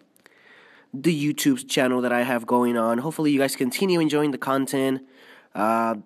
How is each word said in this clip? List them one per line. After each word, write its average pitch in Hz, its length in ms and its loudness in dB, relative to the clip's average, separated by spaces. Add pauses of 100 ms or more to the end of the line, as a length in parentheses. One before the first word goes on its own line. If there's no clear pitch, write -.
(920)
the 156 220 0
YouTube 147 540 0
channel 127 320 2
that 123 120 0
I 120 100 2
have 120 240 -2
going 120 300 2
on. 117 220 0
Hopefully 156 320 -2
you 139 80 2
guys 135 160 0
continue 170 460 0
enjoying 147 320 0
the 127 60 -4
content. 135 640 -2 (520)
Uh, 113 520 0